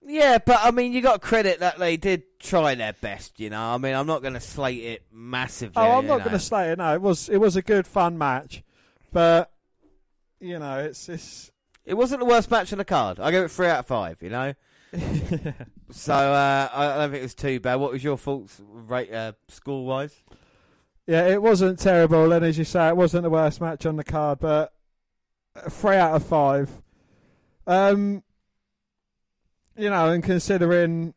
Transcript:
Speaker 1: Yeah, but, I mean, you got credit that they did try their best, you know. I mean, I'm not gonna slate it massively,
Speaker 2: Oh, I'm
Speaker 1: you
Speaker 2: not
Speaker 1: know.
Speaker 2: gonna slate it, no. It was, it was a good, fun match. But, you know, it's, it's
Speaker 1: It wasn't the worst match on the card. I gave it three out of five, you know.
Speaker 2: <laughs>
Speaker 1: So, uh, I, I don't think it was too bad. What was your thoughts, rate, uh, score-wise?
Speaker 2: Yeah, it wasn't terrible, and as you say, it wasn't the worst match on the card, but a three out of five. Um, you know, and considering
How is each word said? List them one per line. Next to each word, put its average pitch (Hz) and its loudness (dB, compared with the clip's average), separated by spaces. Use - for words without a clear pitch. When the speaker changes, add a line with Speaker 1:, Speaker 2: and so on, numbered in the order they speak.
Speaker 1:
Yeah, 285 4
but, 240 6
I 233 6
mean, 247 0
you 254 0
got 233 4
credit 196 0
that 175 -2
they 170 0
did 185 -2
try 156 0
their 110 -6
best, - -12
you 107 -8
know. 107 -8
I 123 -2
mean, 135 -4
I'm 135 -2
not 156 -4
gonna 131 -8
slate 127 -8
it 117 -12
massively, 120 -6
Speaker 2:
Oh, 233 4
I'm 269 0
Speaker 1:
you 285 -8
Speaker 2:
not 262 0
Speaker 1:
know. 196 -8
Speaker 2:
gonna 220 -2
slate 170 -4
it, 170 -6
no. 165 -2
It 170 -2
was, 190 -2
it 202 0
was 196 2
a 190 -2
good, 202 0
fun 175 0
match. 143 -4
But, 170 4
you 180 -12
know, 139 -8
it's, 147 -10
it's - -16
Speaker 1:
It 185 -4
wasn't 254 0
the 247 -2
worst 233 4
match 214 -2
on 202 -8
the 196 -6
card. 110 -2
I 131 0
gave 185 2
it - -8
three 180 -2
out 160 2
of 123 -10
five, 95 -6
you 87 -12
know. 131 -6
Speaker 2:
<laughs> 160 -6
Speaker 1:
So, - -6
uh, 139 2
I, 143 -2
I 139 -4
don't 147 -2
think 143 -8
it 127 -10
was 120 -12
too 135 -4
bad. 127 -2
What 135 -2
was 127 -8
your 143 -2
thoughts, 135 -10
rate, 110 -8
uh, 113 -8
score-wise? 135 -8
Speaker 2:
Yeah, 170 2
it 190 4
wasn't 190 4
terrible, 165 6
and 170 4
as 160 0
you 160 -2
say, 165 2
it 170 2
wasn't 175 2
the 170 -2
worst 160 0
match 165 -6
on 160 -2
the 151 -6
card, 151 -2
but 151 0
a - -12
three 196 0
out 165 4
of 151 0
five. 139 2
Um, 202 2
you 208 -2
know, 170 2
and 170 0
considering 175 0